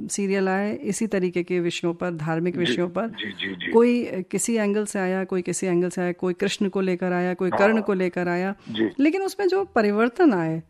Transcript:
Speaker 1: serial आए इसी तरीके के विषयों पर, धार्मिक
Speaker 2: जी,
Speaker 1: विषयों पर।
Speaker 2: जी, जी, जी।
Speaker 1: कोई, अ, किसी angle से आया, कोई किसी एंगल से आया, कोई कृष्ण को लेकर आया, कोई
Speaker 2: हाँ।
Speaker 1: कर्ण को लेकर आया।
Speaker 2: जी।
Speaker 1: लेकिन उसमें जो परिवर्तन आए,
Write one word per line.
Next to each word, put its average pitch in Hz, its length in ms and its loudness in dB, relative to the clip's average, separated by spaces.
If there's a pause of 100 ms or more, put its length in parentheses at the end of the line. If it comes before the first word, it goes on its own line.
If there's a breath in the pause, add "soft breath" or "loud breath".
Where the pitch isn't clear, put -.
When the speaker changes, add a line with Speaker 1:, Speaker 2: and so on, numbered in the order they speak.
(100)
Speaker 1:
serial 196 380 0
आए 202 260 0
इसी 220 320 -4
तरीके 180 360 0
के 180 180 0
विषयों 170 340 -2
पर, 180 160 -4
धार्मिक 165 440 -2
Speaker 2:
जी, 180 60 -2
Speaker 1:
विषयों 175 300 0
पर। 190 180 -4
Speaker 2:
जी, 214 240 -10
जी, 185 240 -8
जी। 175 160 -6
Speaker 1:
कोई, 240 340 6
अ, 190 140 -6 (100)
किसी 226 260 0
angle 208 280 0
से 208 140 -6
आया, 190 260 0
कोई 185 180 -2
किसी 180 240 -4
एंगल 175 220 2
से 175 120 -6
आया, 175 120 0
कोई 180 220 -2
कृष्ण 196 340 -2
को 196 120 -2
लेकर 185 320 0
आया, 180 220 0
कोई 180 160 -2
Speaker 2:
हाँ। - 80 0
Speaker 1:
कर्ण 214 240 4
को 208 100 0
लेकर 180 360 0
आया। 185 260 -2 (140)
Speaker 2:
जी। 220 220 0 (100)
Speaker 1:
लेकिन 320 220 2
उसमें 381 260 0
जो 381 160 0
परिवर्तन 226 720 4
आए, 160 360 -2